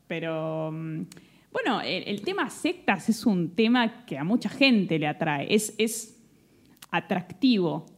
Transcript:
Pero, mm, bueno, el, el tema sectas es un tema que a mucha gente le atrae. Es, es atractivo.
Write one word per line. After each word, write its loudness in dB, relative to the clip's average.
Pero, -4
mm, -6
bueno, -2
el, -4
el -6
tema -4
sectas -4
es 0
un 0
tema 2
que -8
a -4
mucha 0
gente 4
le -2
atrae. 0
Es, 2
es -2
atractivo. 0